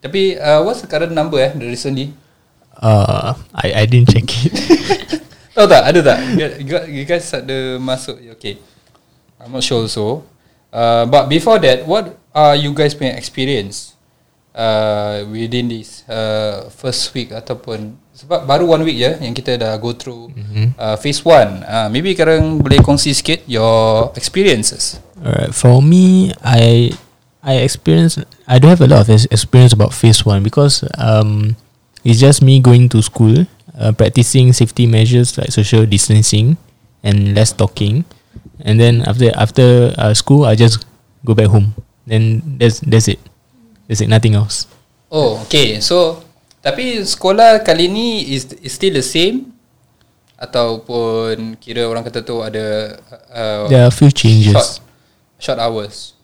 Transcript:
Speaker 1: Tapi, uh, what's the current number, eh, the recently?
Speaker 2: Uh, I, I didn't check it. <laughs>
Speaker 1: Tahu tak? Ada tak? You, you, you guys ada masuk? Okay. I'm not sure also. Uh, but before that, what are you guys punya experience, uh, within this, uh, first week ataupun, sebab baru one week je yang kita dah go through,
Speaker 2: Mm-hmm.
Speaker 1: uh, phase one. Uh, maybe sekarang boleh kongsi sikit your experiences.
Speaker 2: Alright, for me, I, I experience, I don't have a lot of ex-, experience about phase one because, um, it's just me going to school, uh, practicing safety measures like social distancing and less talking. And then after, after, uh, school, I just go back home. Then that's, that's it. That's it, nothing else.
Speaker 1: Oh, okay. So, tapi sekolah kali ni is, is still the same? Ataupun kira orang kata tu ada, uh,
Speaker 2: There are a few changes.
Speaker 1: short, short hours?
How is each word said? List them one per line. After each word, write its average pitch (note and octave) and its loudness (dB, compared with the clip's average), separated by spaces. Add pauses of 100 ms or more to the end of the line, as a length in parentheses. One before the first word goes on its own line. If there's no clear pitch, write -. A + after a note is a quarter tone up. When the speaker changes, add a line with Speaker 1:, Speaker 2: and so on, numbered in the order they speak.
Speaker 1:
Tapi, F#3 -4
uh, D3+ 0
what's G#3+ -4
the - -20
current E3 -6
number, D#3 -4
eh, C3 -2
the B2+ -10
recently? C3+ -8 (640)
Speaker 2:
Uh, G#2 0 (240)
I, - -4
I G#2+ 4
didn't B2 4
check A2+ 0 (160)
it. D#3+ 0 (560)
<laughs> - -12
Speaker 1:
Tahu G#3 4
tak? C3 6
Ada E3+ 4
tak? G#3 2 (180)
You, D#3 -2 (120)
you, C#3+ -8 (160)
you C#3 -10
guys E3+ -4
ada C3 -8
masuk? B2+ -8 (160)
Okay. G2+ -14 (800)
I'm B2 -18
not B2 -8
sure A2+ -4
also. A2+ -8 (400)
Uh, A#2 -2
but C3+ 2
before E3 0
that, B2+ 0
what F#3+ -4 (240)
are D3 2
you C#3+ -6
guys D3 -2
punya C#3 -8
experience, C3 -8 (560)
uh, G#2+ -4
within A#2 -6
this, A2 -16
uh, G#2+ -6
first - -8
week A#2+ -10
ataupun, A2+ -14 (160)
sebab D#3+ -8
baru D3 0
one D#3+ 2
week D#3 -4
je B2 0 (120)
yang A#2 -10
kita B2 -6
dah A2 -6
go A#2 -8
through, A#2+ -18
Speaker 2:
Mm-hmm. G#2+ -6 (100)
Speaker 1:
uh, A2 -6
phase D3 -6
one. A2 2
Uh, A2 -6
maybe D3 -4
sekarang D#3+ 0
boleh C#3+ 4
kongsi C#3+ 0
sikit D#3+ -4
your A2+ 0
experiences. - -4 (240)
Speaker 2:
Alright, B2 -4
for B2 4
me, F#3 4
I, A#2 2 (480)
I C3+ -2
experience, D#3+ 0 (240)
I B2+ 4
don't D#3 8
have E3+ 2
a C3 4
lot A#2 4
of - -
ex-, A2 4
experience B2 4
about G#2+ 2
phase - 2
one G2 0
because, C#3+ 0 (160)
um, G#2+ 0 (480)
it's A#2 2
just C#3 6
me C3+ 6
going B2 6
to A2 2
school, A#2 2 (300)
uh, A2 -2
practicing B2 2
safety A#2+ 0
measures A#2 2
like - -6
social A2 2
distancing G#2+ 2 (480)
and G2+ 0
less A2 2
talking. G#2+ -4 (580)
And A2 2
then A#2 4
after, A#2 0
after, B2 4
uh, G#2+ 2
school, C#3+ 2
I A2 2
just A2+ 2 (400)
go A#2 0
back G#2+ 2
home. G#2 2 (340)
Then A2+ -2
that's, A#2 0
that's A2+ 0
it. F#2+ -4 (680)
That's A2 -4
it, A2+ -2
nothing A2 2
else. G#2 -2 (460)
Speaker 1:
Oh, B2 -2
okay. A2 0
So, E3 0 (400)
tapi A#3+ -6
sekolah A3 2
kali E3+ 0
ni G#3+ -6
is, B2+ -10
is C3+ -16
still F#3+ -2
the C3+ -2
same? G#3 -4 (840)
Ataupun A2+ -6
kira A#2 -8
orang A2+ -6
kata A#2+ -10
tu A#2 -10
ada, G#2+ -8 (380)
uh, G#2+ -8
Speaker 2:
There C3 4
are B2 6
a B2 -2
few C#3+ 4
changes. A2 4
Speaker 1:
short, B2+ 2 (720)
short B2+ -6
hours? A2 -8 (100)